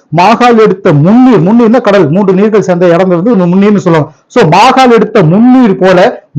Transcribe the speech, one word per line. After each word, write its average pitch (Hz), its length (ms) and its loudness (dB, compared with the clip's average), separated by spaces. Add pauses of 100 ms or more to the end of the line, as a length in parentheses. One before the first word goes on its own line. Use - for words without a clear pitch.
மாகால் 226 500 0
எடுத்த 190 340 0
முன்னீர், 208 480 2
முன்னீர்னா 233 400 0
கடல், 202 280 0
மூன்று 190 240 -2
நீர்கள் 208 280 -2
சேர்ந்த 180 260 -2
இடம் 175 200 0
வந்து 180 240 -2
இந்த 190 140 0
முன்னீர்னு 196 320 0
சொல்லுவாங்க. 160 380 -4 (120)
So 226 200 0
மாகால் 247 440 2
எடுத்த 214 320 0
முன்னீர் 220 560 2
போல 185 440 0 (160)